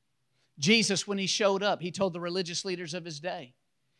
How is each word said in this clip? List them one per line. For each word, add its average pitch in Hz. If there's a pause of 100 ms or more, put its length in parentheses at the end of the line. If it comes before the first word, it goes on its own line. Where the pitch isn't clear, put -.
(600)
Jesus, 196
when 202
he 196
showed 196
up, 196
he 175
told 190
the 175
religious 175
leaders 175
of 170
his 156
day, 165 (460)